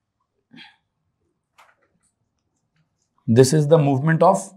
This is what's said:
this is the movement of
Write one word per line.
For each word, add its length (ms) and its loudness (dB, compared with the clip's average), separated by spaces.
this 260 2
is 160 -2
the 100 4
movement 440 -2
of 200 0